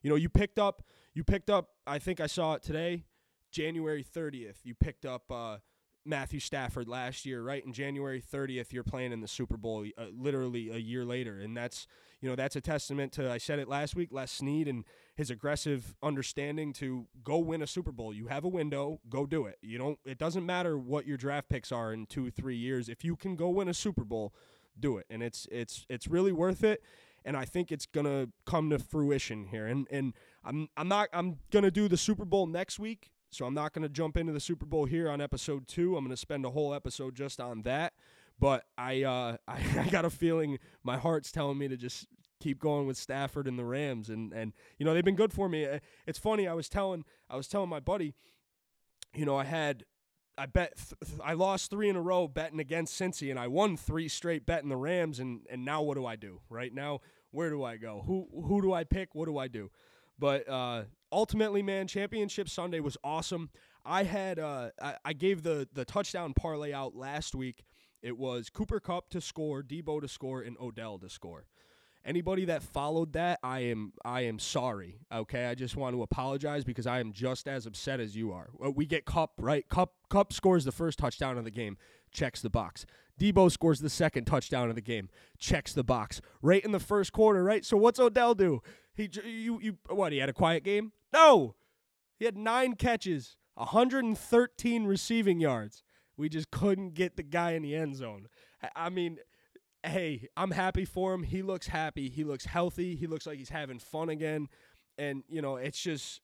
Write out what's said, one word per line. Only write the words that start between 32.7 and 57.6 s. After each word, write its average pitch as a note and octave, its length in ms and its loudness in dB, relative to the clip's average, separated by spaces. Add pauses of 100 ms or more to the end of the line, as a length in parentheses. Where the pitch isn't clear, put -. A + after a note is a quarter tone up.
week. A3 320 -8 (180)
So - 160 -8
I'm B2 80 -4
not D3+ 200 -2
gonna D#3 160 -2
jump D3+ 280 -2
into E3 160 0
the D3 60 -2
Super A#2 260 -4
Bowl D3+ 200 2
here E3 220 0
on C#3+ 140 -2
episode C#3 460 -4
two. F3 280 2
I'm C#3+ 80 -2
gonna B2+ 140 -4
spend C#3 280 -4
a B2+ 40 -2
whole C#3+ 240 0
episode C3+ 400 -6
just C3+ 260 -8
on A#2+ 220 -6
that. B2+ 320 0 (460)
But C3+ 260 4 (100)
I, C3 280 0
uh, B2 380 0
<laughs> - 60 -18
I, B2+ 120 -8 (200)
I - 100 2
got F3 140 4
a E3+ 60 2
feeling D#3+ 480 2 (260)
my B2+ 140 0
heart's D#3 340 0
telling C#3 280 -2
me C#3+ 80 -2
to C3 100 -4
just B2 300 -10 (320)
keep C#3 200 -2
going D3 280 2
with C3+ 100 -2
Stafford C#3 500 -4
and B2 120 -2
the A#2+ 60 -4
Rams. B2 440 -2
And, A2 240 -6
and, A2 180 -4 (280)
you C#3+ 60 0
know, D#3+ 100 4
they've F3 100 4
been G3 100 4
good G#3+ 160 4
for G3 160 0
me. D#3 180 0
Uh, C#3+ 140 -2 (280)
it's D#3 100 -6
funny. G#3+ 300 0
I E3 80 -2
was E3 120 -4
telling, F#3+ 380 -2 (240)
I B2+ 60 -10
was C3+ 120 -6
telling G3 220 -2
my D#3 100 -4
buddy, D#3+ 360 -2 (1000)
you D3+ 120 -2
know, C#3 120 2
I C#3 60 0
had, D3 420 -2 (520)
I C3+ 100 -6
bet, F3 280 0
th-, - 300 -16
th-, D3+ 180 -10
I D3+ 100 -2
lost F#3+ 360 2
three G#3 180 0
in G3+ 80 4
a F3+ 60 0
row F3+ 260 2
betting D#3 320 -4
against D#3+ 400 -4
Cincy, F#3 300 -2
and C3 100 -2
I A#2+ 80 -2
won F3 300 4
three D#3+ 300 -2
straight D#3 380 -2
betting D3+ 240 0
the C3 80 0
Rams. D#3+ 420 0
And, B2+ 220 -6 (100)
and B2+ 120 -8
now D3+ 200 0
what C#3+ 140 0
do C3 100 -2
I A2+ 80 -6
do, G#2 340 -14
right? A#2 240 -8
Now, C#3 280 -6 (280)
where D#3+ 220 -2
do D3 120 -2